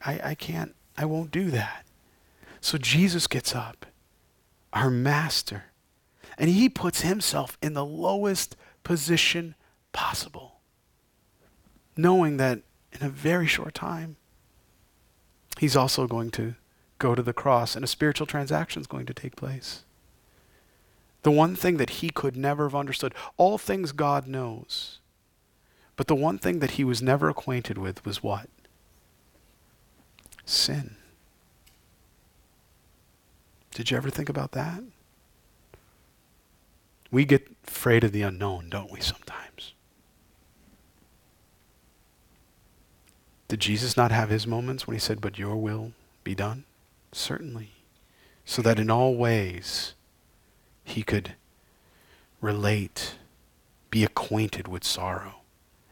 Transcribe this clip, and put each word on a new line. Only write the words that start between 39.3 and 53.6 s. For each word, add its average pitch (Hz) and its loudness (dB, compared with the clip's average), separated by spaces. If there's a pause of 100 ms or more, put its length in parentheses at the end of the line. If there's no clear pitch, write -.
Did 107 -4
Jesus 107 0
not 120 6
have 110 2
his 110 0
moments 123 -4
when 117 -4
he 110 -4
said, 107 -2
"But 101 -6
your 104 -4
will 110 -4 (320)
be 95 -4
done"? 107 -6 (500)
Certainly. 117 -8 (760)
So - -4
that 113 6
in 110 2
all 127 6
ways 107 0 (920)
he - -6
could 104 -2 (1080)
relate, 104 0 (760)